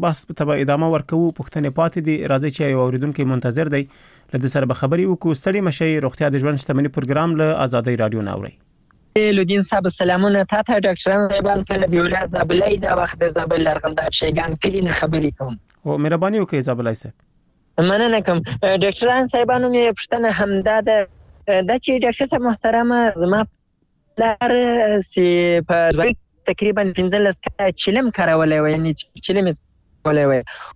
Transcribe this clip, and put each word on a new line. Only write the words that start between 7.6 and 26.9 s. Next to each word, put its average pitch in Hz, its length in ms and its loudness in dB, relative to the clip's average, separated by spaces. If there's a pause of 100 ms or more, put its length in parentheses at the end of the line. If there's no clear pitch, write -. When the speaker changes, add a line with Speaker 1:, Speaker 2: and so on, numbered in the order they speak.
Speaker 1:
ازادۍ 120 380 0
راډیو 107 180 -2
نه 98 100 -4
اورئ. 98 220 -8 (840)
Speaker 2:
لودین 196 340 0
صاحب، 190 260 0
سلامونه 190 460 2
تا 208 180 -2
ته، 220 180 0
ډاکټران 190 540 0
صاحبان 196 300 0
ته، - 220 -4
نبیالله 175 400 0 (100)
زابلی، 180 500 2
دا 180 160 0
وخت 170 220 -6
د 165 140 0
زابل 165 360 0
ارغنداب 156 460 -4
شیګان 160 460 -2
کلي 190 160 0
نه 175 200 0
خبرې 156 360 -2
کوم. 123 220 -8 (260)
Speaker 1:
او 147 120 -2
مهرباني 170 420 0
وکړئ، 160 220 -2 (100)
زابلی 120 320 -2
صاحب. 107 100 -16 (760)
Speaker 2:
مننه 226 380 2
کوم. 170 140 0 (200)
ډاکټران 202 720 2
صاحبانو، 247 380 2
مې 233 280 2
پوښتنه 233 260 -2 (140)
همدا 202 480 0
ده، 208 180 2 (400)
دا 190 300 2
چې 269 140 -2 (120)
ډاکټر 247 300 0
صاحب 254 80 0
محترمه، 240 580 0 (220)
زما 202 240 2 (720)
پلار، 226 340 0 (640)
چې 180 120 4 (460)
په 170 240 4
ژوند 220 260 0 (300)
تقریباً 202 440 0